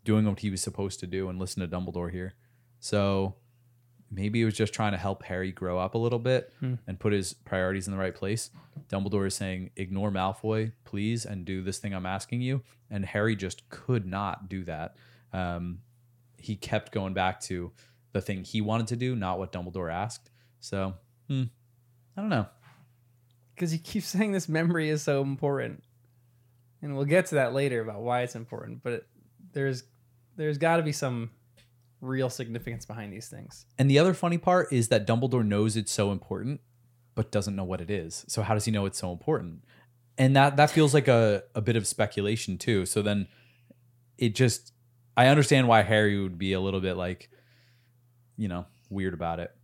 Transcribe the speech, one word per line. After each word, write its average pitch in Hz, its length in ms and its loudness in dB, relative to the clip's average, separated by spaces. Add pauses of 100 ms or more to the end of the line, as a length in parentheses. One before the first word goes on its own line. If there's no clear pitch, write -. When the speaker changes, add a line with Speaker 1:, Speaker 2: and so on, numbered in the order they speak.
Speaker 1:
doing 107 220 4
what 98 140 0
he 107 100 -2
was 95 120 -4
supposed 98 400 -6
to 90 60 -10
do 95 220 -4
and 90 100 -6
listen 92 220 -6
to 90 60 -4
Dumbledore 87 440 -6
here. 92 220 -8 (460)
So 98 560 0 (760)
maybe 104 300 0
it 113 40 4
was 107 100 2
just 107 180 0
trying 107 200 0
to 92 40 -2
help 98 260 -4
Harry 92 280 -4
grow 90 280 -4
up 92 160 -2
a - 20 2
little 117 220 0
bit 127 400 -2
Speaker 2:
Hmm. 127 160 -4 (120)
Speaker 1:
and 92 120 -8
put 104 140 2
his 95 200 -2
priorities 95 540 -2
in 98 60 -6
the 95 60 -4
right 95 160 -4
place. 104 340 -6 (400)
Dumbledore 98 380 0
is 95 80 -2
saying, 92 400 -6
"Ignore 98 360 -4
Malfoy, 110 600 -2 (140)
please, 110 400 -4
and 98 180 -8
do 95 180 -6
this 95 180 -6
thing 101 140 -6
I'm 92 120 -6
asking 98 360 -4
you." 127 220 -4 (260)
And 98 160 -4
Harry 107 300 0
just 95 340 -8
could 113 360 -2
not 95 420 -6
do 92 180 -8
that. 80 300 -8 (380)
Um, 87 460 -4 (580)
he - 180 -6
kept - 380 -4
going 95 200 -4
back 92 280 0
to 87 320 -8 (400)
the 95 80 0
thing 95 240 -6
he 110 160 -4
wanted 107 260 0
to 120 80 -4
do, 127 200 -2
not 92 240 -2
what 92 120 -6
Dumbledore 90 400 -6
asked. 101 380 -6 (320)
So, 95 340 -4 (320)
hmm, 135 160 -2 (720)
I 196 60 -6
don't 214 80 -4
know. 117 180 0 (1120)
Speaker 2:
'Cause 170 140 -2
he 160 80 -2
keeps - 260 -6
<laughs> - 100 -8
saying 208 160 2
this 190 160 -2
memory 160 420 2
is 151 120 0
so 139 200 2
important. 135 640 -2 (1000)
And 147 140 -8
we'll 139 100 0
get 175 220 4
to 156 80 -4
that 127 180 2
later 135 280 0
about 107 220 -8
why 123 180 0
it's 120 140 -6
important, 117 480 -12
but 120 100 -4
it, - 140 -8 (440)
there's, 135 320 -2 (540)
there's 151 220 -2
gotta 165 240 4
be 151 100 0
some 120 380 -4 (680)
real 131 300 -2
significance 117 560 -8
behind 104 260 -10
these 104 160 -14
things. - 380 -18 (140)
Speaker 1:
And 135 100 6
the 139 80 8
other 175 160 6
funny 170 240 0
part 180 340 2
is 120 180 2
that 104 180 4
Dumbledore 120 380 2
knows 104 300 2
it's 110 160 -2
so 101 200 2
important, 98 500 -6 (540)
but - 160 -2
doesn't 101 240 -2
know 95 80 -4
what 90 180 -6
it 85 80 -8
is. 85 380 -6
So 110 160 -2
how 110 100 2
does 104 120 2
he 113 60 0
know 104 140 0
it's - 140 -6
so 90 120 -4
important? 87 520 -4 (560)
And 135 160 6
that, 139 220 8
that 147 120 8
feels 151 240 6
like 147 140 6
a, 113 340 6 (140)
a 107 60 0
bit 110 140 2
of 104 120 0
speculation 101 720 -2
too. 98 260 2
So 104 160 -2
then 101 260 0 (920)
it 113 160 2
just, - 360 2 (440)
I 127 140 8
understand 139 380 6
why 113 140 8
Harry 104 400 4
would 92 160 -4
be 95 160 0
a 92 80 2
little 95 200 0
bit, 92 140 0
like, 90 360 -6 (1040)
you 107 120 -4
know, 90 200 -6 (240)
weird 95 240 -2
about 82 240 -2
it. 85 120 -8 (120)